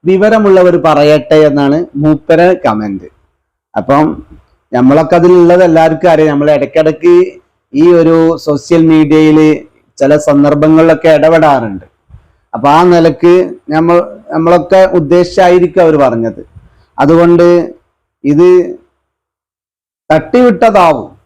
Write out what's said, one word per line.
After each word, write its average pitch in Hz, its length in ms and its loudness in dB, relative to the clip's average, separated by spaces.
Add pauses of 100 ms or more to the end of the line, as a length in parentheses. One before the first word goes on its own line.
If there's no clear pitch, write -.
വിവരമുള്ളവർ 190 720 2
പറയട്ടെ 147 580 0
എന്നാണ് 147 500 0 (100)
മൂപ്പര 151 580 0 (120)
കമന്റ്. 104 400 -6 (720)
അപ്പം 139 460 -4 (500)
നമ്മളൊക്കെ 139 420 0
അതിലുള്ളത് 175 480 2
എല്ലാവർക്കും 160 480 0
അറിയാം. 156 180 0
നമ്മൾ 151 220 -2
ഇടയ്ക്കിടയ്ക്ക് 156 880 -2 (340)
ഈ 160 180 2
ഒരു 165 460 2
സോഷ്യൽ 156 480 -2
മീഡിയയിൽ 156 800 2 (320)
ചില 143 200 0
സന്ദർഭങ്ങളിലൊക്കെ 151 920 0
ഇടപെടാറുണ്ട്. 147 760 0 (680)
അപ്പൊ 123 160 -4
ആ 160 140 2
നിലക്ക് 175 680 0 (160)
നമ്മൾ, 165 320 0 (320)
നമ്മളൊക്കെ 165 600 0
ഉദ്ദേശിച്ചായിരിക്കും 175 880 0
അവർ 160 160 2
പറഞ്ഞത്. 120 500 -4 (520)
അതുകൊണ്ട് 170 760 2 (500)
ഇത് 170 520 0 (1400)
തട്ടിവിട്ടതാവും. 190 1120 -2